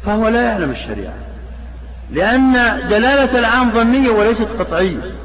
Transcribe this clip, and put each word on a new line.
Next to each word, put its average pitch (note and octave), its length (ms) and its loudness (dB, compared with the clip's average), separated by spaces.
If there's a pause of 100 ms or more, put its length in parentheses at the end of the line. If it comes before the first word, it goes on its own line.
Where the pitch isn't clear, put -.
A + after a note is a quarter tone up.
فهو G#3+ 220 0
لا A#3+ 140 2
يعلم G3+ 300 0
الشريعة، G2+ 420 -8 (960)
لأن B3 420 2 (360)
دلالة B3+ 500 2
العام A#3 320 2
ظنية A#3+ 380 4
وليست G#3+ 380 2 (120)
قطعية. F3 380 0 (280)